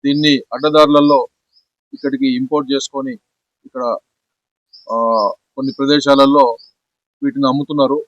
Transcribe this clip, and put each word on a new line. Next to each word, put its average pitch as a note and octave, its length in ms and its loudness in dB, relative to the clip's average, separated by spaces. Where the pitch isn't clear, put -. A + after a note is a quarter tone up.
దీన్ని D3 300 2
అడ్డదారులలో D3 640 4
ఇక్కడికి C3 460 -4
ఇంపోర్ట్ C#3 340 -4
చేసుకొని C3+ 400 -6
ఇక్కడ, B2+ 180 -10
ఆ, A2+ 40 -4
కొన్ని C3+ 220 -6
ప్రదేశాలలో C#3 680 2
వీటిని C#3 260 -4
అమ్ముతున్నారు. C#3 600 -2